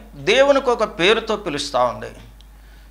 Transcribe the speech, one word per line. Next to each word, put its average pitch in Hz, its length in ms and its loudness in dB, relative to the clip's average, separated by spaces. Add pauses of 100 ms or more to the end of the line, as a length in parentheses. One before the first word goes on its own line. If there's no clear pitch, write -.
(160)
దేవునికి 262 540 2
ఒక 226 300 -2
పేరుతో 220 360 2
పిలుస్తా 143 480 -4
ఉంది, 117 320 -6 (760)